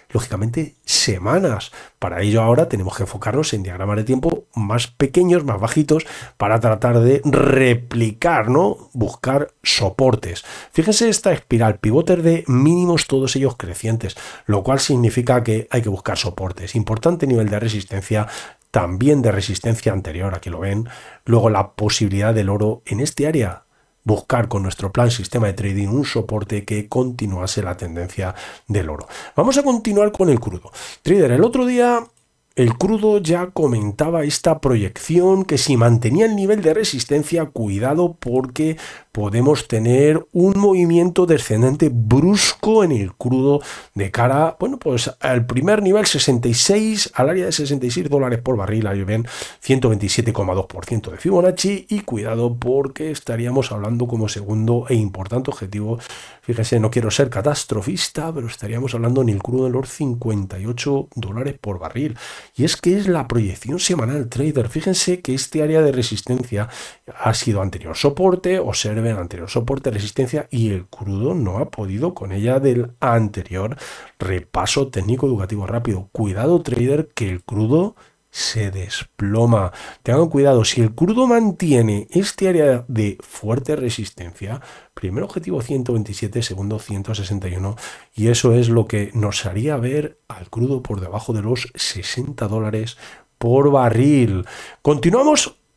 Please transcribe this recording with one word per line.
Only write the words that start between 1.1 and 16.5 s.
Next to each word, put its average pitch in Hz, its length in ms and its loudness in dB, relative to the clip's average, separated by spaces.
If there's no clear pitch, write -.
Para 87 220 -4
ello 104 220 4
ahora 123 260 4
tenemos 95 260 -4
que 104 100 -4
enfocarnos 110 500 -2
en 101 80 -4
diagramas 95 340 -4
de 110 80 -2
tiempo 131 400 0
más 110 320 -2
pequeños, 175 580 2
más 113 140 -2
bajitos, 151 480 2
para 107 240 2
tratar 117 400 4
de 131 240 6
replicar, 127 1300 2
¿no? 175 420 2
Buscar 131 720 -2
soportes. 113 800 0
Fíjense 208 360 2
esta 202 240 2
espiral, 113 460 2
pivotes 165 440 2
de 165 260 2
mínimos, 165 580 4
todos 135 280 0
ellos 135 220 0
crecientes, 110 580 -6
lo 101 180 0
cual 131 160 2
significa 123 640 2
que 110 280 -2
hay 123 100 0
que 113 80 -2
buscar 95 300 -4
soportes. 92 560 -8